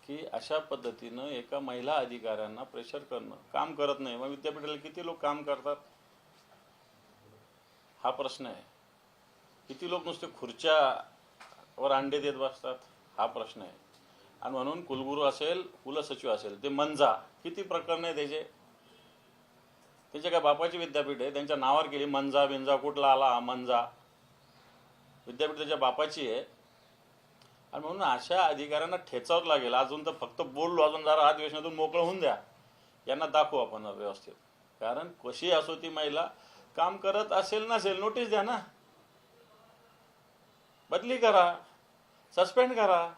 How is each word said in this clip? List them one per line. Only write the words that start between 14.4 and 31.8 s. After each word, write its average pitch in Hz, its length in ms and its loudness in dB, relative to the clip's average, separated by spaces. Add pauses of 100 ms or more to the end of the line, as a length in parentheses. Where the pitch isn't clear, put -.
आणि 127 100 -6
म्हणून 143 320 -4
कुलगुरू 135 380 -4
असेल, 151 400 0 (220)
कुलसचिव 139 460 -6
असेल, 104 320 -4
ते 139 60 -4
मंजा, 143 440 4
किती - 500 -8
प्रकरण 170 420 -4
आहे 170 100 -4
त्याचे? 147 280 -4 (1700)
त्याच्या 156 180 -4
काय 165 100 4
बापाची 156 380 4
विद्यापीठ 143 420 -2
आहे, 139 120 -4
त्यांच्या 143 240 -2
नावावर 139 300 4
केली 143 180 -4
मंजा 139 420 2
बिंजा, 135 300 0
कुठला 139 360 4
आला 135 160 6
हा 120 120 4
मंजा? 123 400 0 (1500)
विद्यापीठ 151 300 -2
त्याच्या 151 200 -4
बापाची 139 540 0
आहे. - 260 -6 (1160)
आणि 147 120 -8
म्हणून 185 180 -6
अशा 170 400 2
अधिकाऱ्यांना 151 540 0
ठेचावं 170 480 0
लागेल. 135 300 2
अजून 139 320 0
तर 160 140 -4
फक्त 123 220 -8
बोललो, 160 400 2
अजून 156 200 4
जरा 151 260 6
अधिवेशनातून 151 460 -2
मोकळं 156 280 2